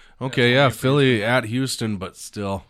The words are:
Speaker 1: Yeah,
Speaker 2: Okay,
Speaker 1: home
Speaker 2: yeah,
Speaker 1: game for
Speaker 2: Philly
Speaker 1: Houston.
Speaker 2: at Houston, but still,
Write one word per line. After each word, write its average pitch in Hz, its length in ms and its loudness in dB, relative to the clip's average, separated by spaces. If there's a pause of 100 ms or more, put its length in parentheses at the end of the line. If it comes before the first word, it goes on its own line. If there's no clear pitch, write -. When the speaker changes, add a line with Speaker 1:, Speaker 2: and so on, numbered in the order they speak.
(200)
Speaker 1:
Yeah, 127 60 -6
Speaker 2:
Okay, 131 160 -2
Speaker 1:
home 120 80 4
Speaker 2:
yeah, 131 140 4
Speaker 1:
game 123 60 4
for 117 80 -6
Speaker 2:
Philly 135 380 2
Speaker 1:
Houston. 101 140 -2
Speaker 2:
at 127 140 2
Houston, 117 520 -4
but 90 200 -12
still, 98 540 -8